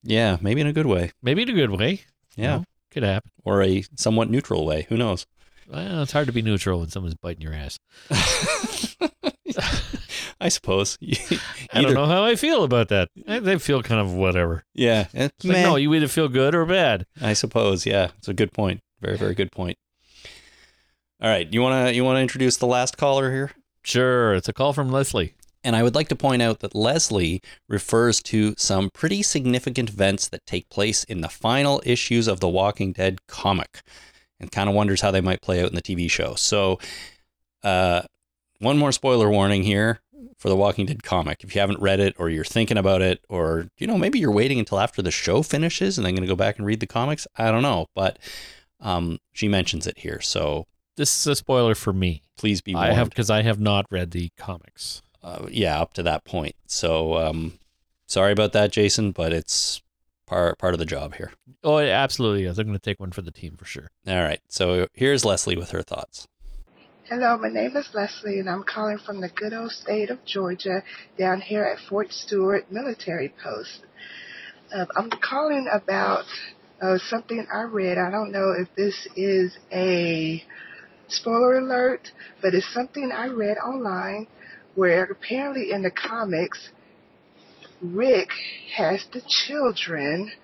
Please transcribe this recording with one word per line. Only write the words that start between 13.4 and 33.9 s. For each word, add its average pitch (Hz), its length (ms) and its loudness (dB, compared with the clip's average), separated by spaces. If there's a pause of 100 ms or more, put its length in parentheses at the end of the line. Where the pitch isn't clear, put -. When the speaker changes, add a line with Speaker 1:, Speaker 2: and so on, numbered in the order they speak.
Speaker 2:
they 190 180 2
feel 139 240 0
kind 113 180 2
of 95 140 0
whatever. 90 580 2
Speaker 1:
Yeah. 110 400 4
Speaker 2:
It's 135 320 -4
like, 185 140 4
Speaker 1:
Meh. 180 40 6
Speaker 2:
no, 170 140 6
you 147 180 4
either 151 140 4
feel 156 200 2
good 135 260 4
or 170 100 2
bad. 151 420 2 (140)
Speaker 1:
I 107 140 2
suppose, 104 500 0
yeah. 98 240 2 (100)
It's - 100 -12
a 104 60 -4
good 98 180 0
point. 98 280 -2 (200)
Very, 95 180 -4
very 101 160 0
good 98 180 -2
point. 90 240 -6 (1500)
All 110 60 2
right. 92 240 2
You 113 80 2
wanna, 127 300 4
you 120 140 2
wanna 131 160 4
introduce 131 360 2
the 127 100 0
last 123 300 2
caller 135 340 2
here? 135 200 -4 (340)
Speaker 2:
Sure. 123 500 4
It's 92 140 0
a 110 60 -4
call 139 180 2
from 135 180 -2
Leslie. 131 440 0 (280)
Speaker 1:
And 117 140 2
I 113 60 4
would 120 120 4
like 151 140 0
to 143 80 0
point 131 240 2
out 113 200 2
that - 140 -8
Leslie 104 680 2 (260)
refers 117 560 2
to 107 320 2
some 95 380 0
pretty 196 280 -2
significant 127 680 0
events 98 380 2
that - 180 -12
take - 240 -6
place 101 340 0
in 92 160 -6
the 78 80 -6
final 139 560 0
issues 120 440 2
of 92 120 0
the 92 80 2
Walking 95 460 0
Dead 95 320 -2
comic - 560 -2 (560)